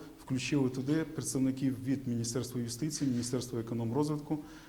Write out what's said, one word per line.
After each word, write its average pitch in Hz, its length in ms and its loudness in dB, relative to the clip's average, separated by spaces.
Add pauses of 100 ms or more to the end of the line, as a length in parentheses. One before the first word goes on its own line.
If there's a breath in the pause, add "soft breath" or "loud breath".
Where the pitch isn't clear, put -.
(240 loud breath)
включили 131 460 2
туди 139 340 2
представників 131 800 0
від 135 240 0
Міністерства 120 520 0
юстиції, 139 500 0
Міністерства 120 500 0
економрозвитку, 143 800 0 (300 loud breath)